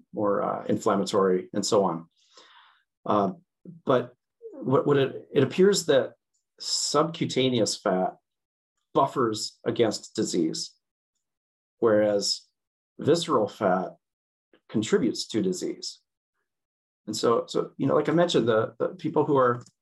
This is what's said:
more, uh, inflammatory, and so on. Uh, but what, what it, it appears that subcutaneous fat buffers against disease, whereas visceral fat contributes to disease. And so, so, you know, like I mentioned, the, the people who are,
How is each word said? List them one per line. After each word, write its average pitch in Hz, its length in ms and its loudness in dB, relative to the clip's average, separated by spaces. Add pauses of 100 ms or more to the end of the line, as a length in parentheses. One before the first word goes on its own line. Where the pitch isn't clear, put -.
(120)
more, 101 300 -2
uh, 95 220 -4
inflammatory, 98 880 0
and 104 120 -4
so 104 200 2
on. 82 240 -4 (1000)
Uh, 98 260 2 (540)
but 123 280 0 (380)
what, 156 340 0
what 143 100 4
it, 135 360 -2
it - 100 4
appears 185 440 2
that 131 260 2 (460)
subcutaneous 131 1200 -2
fat 92 400 -2 (760)
buffers 131 720 -2
against 165 500 -2
disease, - 580 -2 (1080)
whereas 104 640 2 (560)
visceral 127 500 0
fat 92 480 -2 (720)
contributes 120 580 -2
to 107 160 -4
disease. - 580 -6 (1080)
And 107 100 -8
so, 120 320 2
so, - 280 -4
you 139 100 -2
know, 139 100 2
like 151 120 0
I 147 40 0
mentioned, 160 340 2
the, 110 320 0
the 165 120 -2
people 156 340 -2
who 151 120 0
are, 123 280 0 (180)